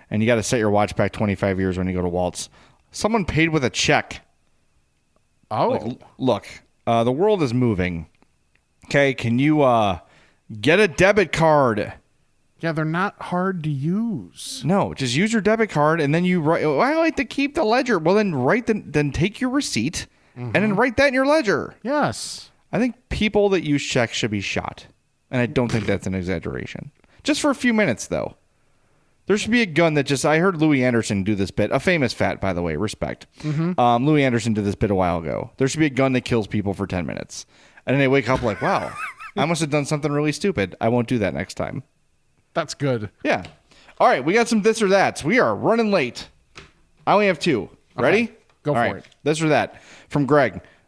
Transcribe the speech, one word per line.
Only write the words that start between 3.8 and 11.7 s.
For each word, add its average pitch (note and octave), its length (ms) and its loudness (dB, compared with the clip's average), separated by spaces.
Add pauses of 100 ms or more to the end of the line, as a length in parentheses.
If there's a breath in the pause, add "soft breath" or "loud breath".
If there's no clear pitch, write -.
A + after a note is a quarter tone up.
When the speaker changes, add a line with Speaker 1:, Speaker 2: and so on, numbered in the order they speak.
Speaker 2:
Oh. B2+ 180 0
Speaker 1:
Like, B3+ 140 -2
l-, A#2+ 160 -8 (200)
look, B2 280 0 (400)
uh, A#2 180 2
the B2 80 0
world F#3+ 300 2
is B2 100 -2
moving. F#2 540 0 (800)
Okay, C#3 280 2
can A#2 260 -2
you, D3+ 220 4
uh, A2 360 2 (640 soft breath)
get D3+ 180 4
a G#3+ 80 6
debit F#3 460 2
card? C#3 600 2 (680)